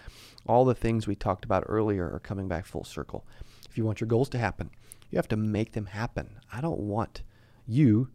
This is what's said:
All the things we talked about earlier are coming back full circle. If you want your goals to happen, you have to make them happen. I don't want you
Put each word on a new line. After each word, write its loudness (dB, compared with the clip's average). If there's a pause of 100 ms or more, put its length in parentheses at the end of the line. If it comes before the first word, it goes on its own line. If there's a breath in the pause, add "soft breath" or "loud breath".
(480 loud breath)
All 6
the 6
things 0
we -2
talked -2
about 2
earlier 2
are -6
coming -4
back -4
full -8
circle. -10 (440 loud breath)
If -12
you 0
want -2
your 0
goals 4
to -4
happen, -4 (400 loud breath)
you -2
have 2
to 0
make 0
them -4
happen. -6 (120)
I -8
don't -2
want -4 (460 soft breath)
you 6